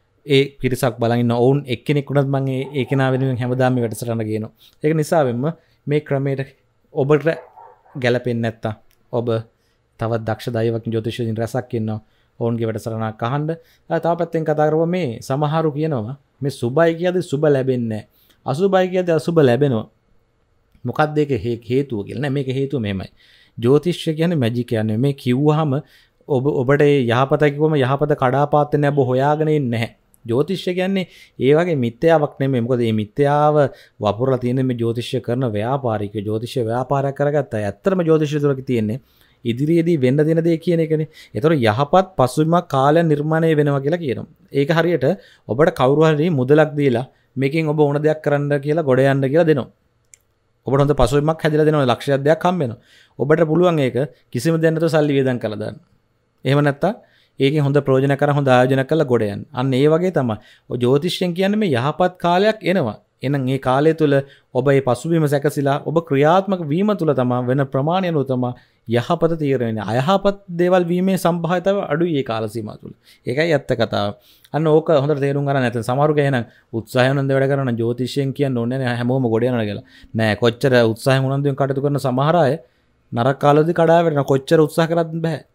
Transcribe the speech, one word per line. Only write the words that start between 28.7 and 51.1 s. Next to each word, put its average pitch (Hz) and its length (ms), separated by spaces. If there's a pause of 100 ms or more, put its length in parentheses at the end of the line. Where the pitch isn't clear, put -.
වෙන්නේ 143 180
නැහැ. 143 100
ඔබ 123 60
හොයාගෙන 143 400
ඉන්නේ 147 220
නැහැ. 113 260 (300)
ජ්‍යොතිෂය 151 480
කියන්නේ 185 340 (300)
ඒ 131 180
වගේ 170 200
මිත්‍යාවක් 147 640
නෙමෙයි. 135 240
මොකද 120 180
මේ 117 120
මිත්‍යාව 143 640 (420)
වපුරලා 117 420
තියෙන්නේ 123 240
මේ 127 140
ජ්‍යොතිෂය 117 440
කරන 127 280
ව්‍යාපාරිකයෝ. 107 760
ජ්‍යොතිෂය 110 400
ව්‍යාපාරයක් 135 500
කරගත්ත 143 380
අය. 107 100
ඇත්තටම 180 400
ජ්‍යොතිෂය 156 360
තුළ 143 220
තියෙන්නේ 117 380 (460)
ඉදිරියේදී 160 560
වෙන්න 127 160
දෙන 160 260
දේ 165 140
කියන 165 220
එකනේ. 156 280 (220)
ඒතර 143 240
යහපත් 143 520 (100)
පසුබිමක් 160 520
කාලයක් 147 400
නිර්මාණය 156 480
වෙනවා 143 260
කියලා 165 220
කියනවා. 123 240 (220)
ඒක 139 200
හරියට 165 380 (400)
ඔබට 127 260
කවුරු 143 300
හරි 160 260
මුදලක් 143 460
දීලා 127 320 (240)
මේකෙන් 147 400
ඔබ 151 80
ඕන 147 240
දෙයක් 151 180
කරන්න 143 380
කියලා 151 300
ගොඩ 127 120
යන්න 135 300
කියලා 160 160
දෙනවා. 143 240 (960)
ඔබට 139 140
හොඳ 143 120
පසුබිමක් 143 480